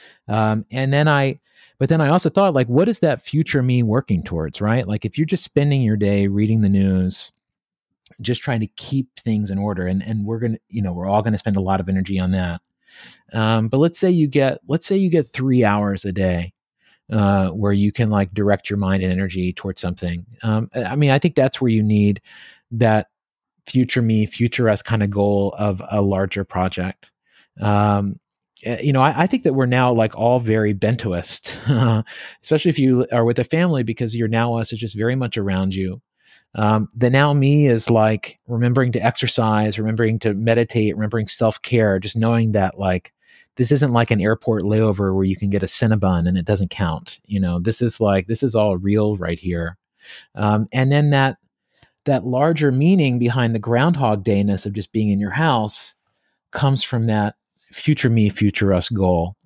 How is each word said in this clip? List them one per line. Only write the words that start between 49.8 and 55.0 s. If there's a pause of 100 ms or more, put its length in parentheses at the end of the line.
Um,
and
then
that, (640)
that
larger
meaning
behind
the
Groundhog
Dayness
of
just
being